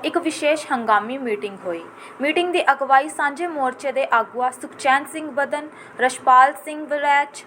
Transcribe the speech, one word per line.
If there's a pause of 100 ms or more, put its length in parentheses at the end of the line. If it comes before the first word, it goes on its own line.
ਇੱਕ
ਵਿਸ਼ੇਸ਼
ਹੰਗਾਮੀ
ਮੀਟਿੰਗ (100)
ਹੋਈ। (380)
ਮੀਟਿੰਗ
ਦੀ
ਅਗਵਾਈ
ਸਾਂਝੇ
ਮੋਰਚੇ
ਦੇ
ਆਗੂਆਂ
ਸੁਖਚੈਨ
ਸਿੰਘ
ਬਦਨ, (320)
ਰਸ਼ਪਾਲ (120)
ਸਿੰਘ
ਵੜੈਚ